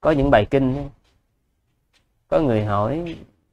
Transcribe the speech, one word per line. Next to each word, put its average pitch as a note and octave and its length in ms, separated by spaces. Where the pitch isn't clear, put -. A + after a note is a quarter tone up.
Có D3 100
những C#3+ 200
bài A2 140
kinh C3+ 320
á, C#3+ 60
có D#3+ 120
người A#2 260
hỏi G#2+ 500